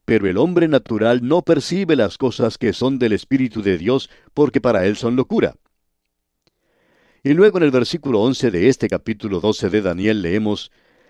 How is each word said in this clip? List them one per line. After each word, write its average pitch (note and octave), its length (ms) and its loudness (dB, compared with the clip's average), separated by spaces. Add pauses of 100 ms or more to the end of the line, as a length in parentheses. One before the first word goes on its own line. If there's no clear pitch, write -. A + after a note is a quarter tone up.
"Pero G#2 220 2
el F#2 100 -2
hombre E3+ 300 2
natural A#2+ 540 0
no D3+ 220 0
percibe E3+ 520 0
las A2 220 -2
cosas A#2 400 -2
que G#2+ 160 -2
son C3+ 240 -2
del A#2 160 0
Espíritu B2 480 -2
de F#2+ 160 0
Dios, A#2+ 320 -2 (240)
porque C#3+ 280 0
para G2+ 260 0
él G#2 100 -2
son A#2+ 180 -4
locura." C3 400 -2 (1700)
Y C#3 100 2
luego F3+ 260 4
en D#3+ 60 4
el C#3+ 60 4
versículo B2+ 480 0
once B2 300 0
de F#2 180 2
este C3 200 0
capítulo G2 520 -6
doce G#2 300 -2
de G#2 140 -2
Daniel F#2+ 400 -2
leemos, G#2 480 -4 (380)